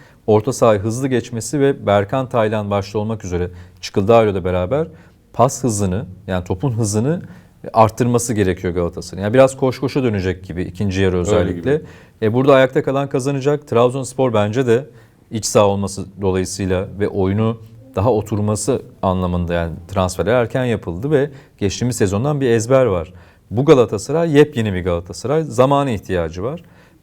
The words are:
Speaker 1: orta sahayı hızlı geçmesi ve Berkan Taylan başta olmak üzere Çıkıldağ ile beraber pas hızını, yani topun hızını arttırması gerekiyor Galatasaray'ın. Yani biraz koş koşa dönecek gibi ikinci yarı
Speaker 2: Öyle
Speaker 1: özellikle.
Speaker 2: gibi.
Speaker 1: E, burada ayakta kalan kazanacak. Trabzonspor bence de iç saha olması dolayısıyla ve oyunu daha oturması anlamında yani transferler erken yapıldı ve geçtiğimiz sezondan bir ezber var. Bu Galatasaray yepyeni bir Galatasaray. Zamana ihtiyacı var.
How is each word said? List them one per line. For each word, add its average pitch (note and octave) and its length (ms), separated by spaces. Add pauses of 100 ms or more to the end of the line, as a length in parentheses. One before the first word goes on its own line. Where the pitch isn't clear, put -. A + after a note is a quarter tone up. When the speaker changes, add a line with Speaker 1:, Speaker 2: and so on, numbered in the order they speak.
(280)
Speaker 1:
orta A2 260
sahayı A2 260
hızlı A2+ 280
geçmesi A#2 520
ve C#3 260
Berkan G2+ 440
Taylan G#2+ 420
başta G2+ 280
olmak G#2+ 260
üzere F2+ 240 (320)
Çıkıldağ A2+ 420
ile F#2+ 220
beraber F#2 420 (460)
pas B2 300
hızını, G2+ 420 (220)
yani F#2 160
topun B2 280
hızını A2+ 500 (520)
arttırması A#2 600
gerekiyor F#2 400
Galatasaray'ın. E2+ 520
Yani G#2+ 80
biraz C3 240
koş C3 220
koşa C3+ 240
dönecek F#2+ 400
gibi E2 200
ikinci G2 380
yarı F#2 160
Speaker 2:
Öyle F2+ 100
Speaker 1:
özellikle. F#2 480
Speaker 2:
gibi. D#3 100 (360)
Speaker 1:
E, A2 120
burada C3+ 220
ayakta C3 280
kalan C#3 260
kazanacak. C#3 580
Trabzonspor B2+ 680
bence G#2+ 340
de A#2+ 180 (460)
iç A2+ 140
saha G#2+ 200
olması G2 400 (160)
dolayısıyla F#2 680 (120)
ve G2+ 80
oyunu G#2 500 (380)
daha G#2 180
oturması G#2+ 680 (200)
anlamında F2+ 520
yani E2+ 200 (140)
transferler F#2 460
erken B2+ 320
yapıldı G#2 460
ve C#3+ 180 (280)
geçtiğimiz A2+ 380
sezondan A#2+ 460
bir C3 80
ezber A#2 360
var. F2 280 (380)
Bu B2 140
Galatasaray C3+ 720
yepyeni B2+ 360
bir F2+ 100
Galatasaray. F#2 600
Zamana C#3 480
ihtiyacı F2+ 520
var. D3 200 (400)